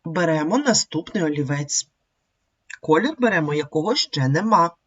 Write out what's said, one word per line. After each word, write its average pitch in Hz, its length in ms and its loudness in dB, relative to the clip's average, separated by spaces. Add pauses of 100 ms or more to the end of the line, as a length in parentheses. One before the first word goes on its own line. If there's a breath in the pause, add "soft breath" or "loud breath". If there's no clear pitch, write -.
Беремо 165 540 0
наступний 208 640 -2
олівець. 143 640 -4 (920)
Колір 196 380 2
беремо, 175 360 0
якого 156 400 -2
ще 143 340 -2
нема. 196 480 2 (100)